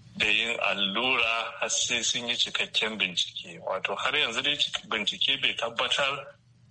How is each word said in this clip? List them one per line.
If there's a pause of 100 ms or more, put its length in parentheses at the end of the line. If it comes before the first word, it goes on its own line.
(180)
da
yin
allura
har
sai
sun
yi
cikakken
bincike.
Wato
har
yanzu
dai
cik-,
bincike
bai
tabbatar (360)